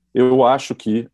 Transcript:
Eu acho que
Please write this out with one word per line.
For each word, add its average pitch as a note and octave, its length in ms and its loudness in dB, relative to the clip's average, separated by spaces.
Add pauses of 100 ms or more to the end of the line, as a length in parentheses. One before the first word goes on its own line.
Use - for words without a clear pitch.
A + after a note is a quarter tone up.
(140)
Eu B2+ 300 2
acho C3 320 0
que A2+ 380 -6